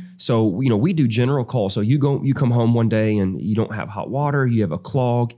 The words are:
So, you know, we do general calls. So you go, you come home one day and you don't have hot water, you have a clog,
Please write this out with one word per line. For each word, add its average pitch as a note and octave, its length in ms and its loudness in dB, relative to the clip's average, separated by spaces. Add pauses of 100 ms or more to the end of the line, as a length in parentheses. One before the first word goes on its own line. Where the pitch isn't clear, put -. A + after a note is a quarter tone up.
(180)
So, A2 420 0
you C3 80 0
know, A2+ 80 2
we D3 160 2
do D3+ 160 2
general B2 360 0
calls. G#2+ 280 -2
So A2+ 80 -4
you A#2+ 180 2
go, C#3 240 0
you C#3 120 0
come C3 160 0
home A#2 240 2
one A#2 140 2
day A2 280 2
and F#2+ 240 -2
you G#2+ 140 -2
don't G#2+ 200 -2
have G2+ 140 -6
hot G2+ 220 -10
water, C#3 360 0
you A#2 160 2
have E2+ 100 -2
a D#2 60 -4
clog, A#2+ 600 -2